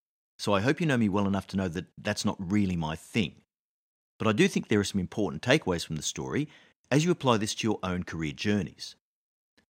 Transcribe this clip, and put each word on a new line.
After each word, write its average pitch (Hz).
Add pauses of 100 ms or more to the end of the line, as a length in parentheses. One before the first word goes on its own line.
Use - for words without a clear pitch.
(380)
so -
I 98
hope 139
you 175
know 135
me 110
well 101
enough 98
to -
know 95
that 85 (100)
that's -
not 104
really 95
my 78
thing. - (760)
But 110
I -
do 135
think -
there 104
are 101
some 98
important 90
takeaways 95
from 80
the 73
story 78 (420)
as 147
you 175
apply 131
this 107
to -
your 107
own 92
career 80
journeys. 92 (760)